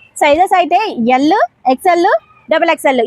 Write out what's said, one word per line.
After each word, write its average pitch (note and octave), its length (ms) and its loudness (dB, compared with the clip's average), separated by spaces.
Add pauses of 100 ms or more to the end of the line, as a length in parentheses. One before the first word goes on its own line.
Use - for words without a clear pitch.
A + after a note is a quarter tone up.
(200)
సైజెస్ E4+ 400 2
అయితే F4 180 0 (380)
ఎల్, D4 180 2 (400)
ఎక్స్ఎల్, F4 340 0 (440)
డబల్ D#4+ 220 0
ఎక్స్ఎల్ C4+ 340 -2